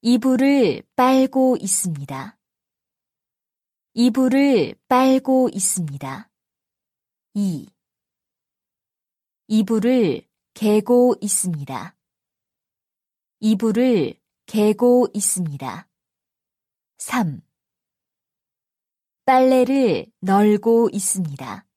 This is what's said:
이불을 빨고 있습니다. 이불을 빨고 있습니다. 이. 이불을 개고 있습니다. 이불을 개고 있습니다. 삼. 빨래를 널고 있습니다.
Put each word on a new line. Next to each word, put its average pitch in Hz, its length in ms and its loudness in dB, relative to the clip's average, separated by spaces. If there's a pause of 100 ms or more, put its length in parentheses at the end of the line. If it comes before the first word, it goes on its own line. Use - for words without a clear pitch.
이불을 247 800 2 (120)
빨고 262 680 2
있습니다. 170 760 -8 (1600)
이불을 254 800 2 (120)
빨고 262 680 2
있습니다. 151 800 -8 (1040)
이. 185 340 -6 (1800)
이불을 220 840 0 (260)
개고 240 680 2
있습니다. 160 760 -8 (1400)
이불을 220 800 0 (260)
개고 233 680 2
있습니다. 143 720 -8 (1080)
삼. 185 460 -6 (1800)
빨래를 262 880 2 (100)
널고 208 720 2
있습니다. 156 760 -8 (100)